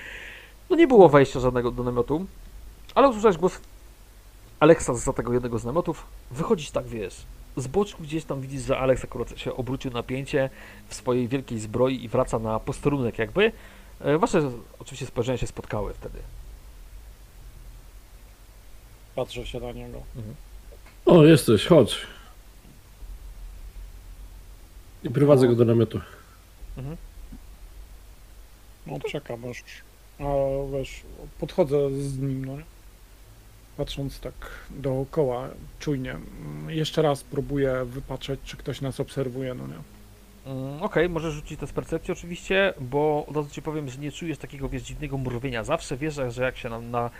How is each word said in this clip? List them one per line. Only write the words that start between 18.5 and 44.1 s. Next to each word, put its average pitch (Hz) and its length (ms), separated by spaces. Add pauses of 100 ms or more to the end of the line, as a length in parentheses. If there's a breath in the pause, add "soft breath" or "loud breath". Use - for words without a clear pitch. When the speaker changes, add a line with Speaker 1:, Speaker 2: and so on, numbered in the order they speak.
Speaker 2:
Patrzę 123 320
się 123 140
na 120 120
niego. 120 300 (140)
Speaker 1:
Mhm. 113 180 (720)
Speaker 3:
„O, 165 180
jesteś, 135 420
chodź”. 147 400 (3000 loud breath)
I 147 60
prowadzę 131 360
Speaker 2:
No. 120 60
Speaker 3:
go 117 60
do 120 60
namiotu. 113 360 (760 soft breath)
Speaker 1:
Mhm. 139 200 (1900)
Speaker 2:
No, 151 120 (120)
czekam 120 340
aż... 123 180 (580)
a, 143 40 (480)
wiesz, 135 300 (380)
podchodzę 147 360 (240)
z 139 180
nim, 135 260
no 135 120
nie? 151 60 (1120)
Patrząc 139 440
tak 123 140 (360)
dookoła, 131 760 (320)
czujnie. 131 320
Mm, 151 580
jeszcze 156 320
raz 147 220
próbuję 135 600
wypatrzeć, 131 600
czy - 120
ktoś - 240
nas 135 200
obserwuje, 131 540
no 131 120
nie? 135 80 (800)
Speaker 1:
Mm, 139 300
okej, 180 260
możesz 160 260
rzucić 151 260
test 143 120
percepcji - 400
oczywiście, 180 680
bo 147 480
od 139 80
razu 147 140
ci - 120
powiem, 151 260
że 127 100
nie 147 140